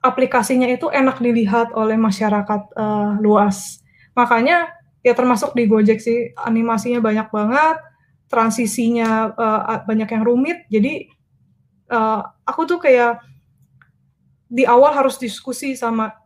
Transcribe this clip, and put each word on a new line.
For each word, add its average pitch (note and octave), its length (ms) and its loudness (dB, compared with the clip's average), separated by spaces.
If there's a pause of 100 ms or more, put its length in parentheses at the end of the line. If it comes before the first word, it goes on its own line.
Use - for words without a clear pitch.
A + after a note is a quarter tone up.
aplikasinya B3+ 640 0
itu B3+ 220 -4
enak C4 260 0
dilihat A#3 560 0
oleh A3 240 0
masyarakat, G#3 640 0 (160)
eh, G#3 420 -2
luas. G#3 640 0 (320)
Makanya, B3 560 2 (300)
ya A#3+ 160 4
termasuk B3 400 0
di A#3+ 80 2
Gojek A3 340 4
sih, A#3 380 -4
animasinya A3+ 640 -2
banyak A3 320 -2
banget, C4+ 440 0 (520)
transisinya, A3+ 1040 0
eh, A3 280 -2 (140)
a-, - 80 -6
banyak A3 300 -2
yang A3 160 -2
rumit. C#4 400 -2
Jadi, A3+ 400 0 (800)
eh, A3 320 -2 (260)
aku E4 220 -4
tuh F4 100 -2
kayak A#3+ 400 4 (1300)
di A#3+ 240 0
awal C4 240 6
harus C4+ 240 0
diskusi B3+ 560 -8
sama A3+ 400 -4 (140)